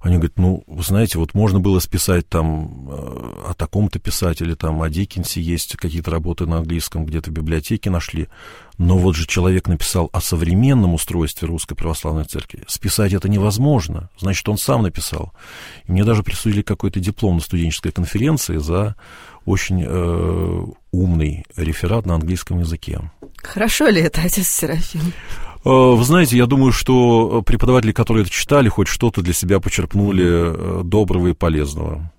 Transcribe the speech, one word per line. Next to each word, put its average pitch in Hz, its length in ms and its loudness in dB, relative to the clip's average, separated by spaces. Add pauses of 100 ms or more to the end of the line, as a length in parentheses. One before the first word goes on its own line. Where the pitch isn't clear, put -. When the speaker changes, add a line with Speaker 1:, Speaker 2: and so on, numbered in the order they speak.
Speaker 1:
они 90 140 2
говорят: 82 240 2
"Ну, 92 280 2
вы 78 160 -10
знаете, 98 360 0
вот 82 160 -4
можно 101 260 4
было 92 200 4
списать 90 480 0
там, 78 600 -4
э, 69 40 -12 (580)
о 90 40 -4
таком-то 104 440 -2
писателе, 82 560 -2
там, 80 260 -2
о 80 80 -2
Диккенсе 85 540 -4
есть 82 340 -4
какие-то 82 340 -4
работы 82 360 -2
на 82 120 -2
английском, 80 460 -4
где-то 78 260 -6
в 78 40 -8
библиотеке 82 560 -2
нашли. 80 380 -4 (500)
Но 90 180 4
вот 90 200 4
же 80 100 -2
человек 92 420 0
написал 85 440 0
о - 100 0
современном 92 720 2
устройстве 80 540 -4
Русской 82 260 -6
Православной 78 500 -4
Церкви. - 420 -12
Списать 101 460 0
это 95 160 0
невозможно. 101 800 0 (100)
Значит, 95 300 -4
он 107 80 0
сам 127 260 0
написал". 80 500 -4 (540)
И 92 60 -2
мне 98 120 4
даже 107 180 2
присудили 104 400 -2
какой-то 101 380 -2
диплом 95 340 0
на 80 80 0
студенческой 82 480 -2
конференции 104 680 -2
за 87 380 -2 (500)
очень, 92 420 0
э, 85 800 -2 (280)
умный 85 520 0 (120)
реферат 87 500 -2
на 87 80 0
английском 85 460 -2
языке. 80 400 -6 (420)
Speaker 2:
Хорошо 226 460 0
ли 185 120 4
это, 160 220 0
отец 185 260 0
Серафим? 160 520 -2 (640)
Speaker 1:
Э, - 60 0
вы 127 360 6
знаете, 123 340 4
я 123 80 6
думаю, 135 260 4
что 117 680 4
преподаватели, 117 500 4
которые 110 300 2
это 87 80 -2
читали, 139 400 2
хоть - 180 0
что-то - 320 0
для 87 140 0
себя 92 260 0
почерпнули, 95 680 0
э, 85 580 0
доброго 90 440 2
и 87 60 2
полезного. 76 840 -2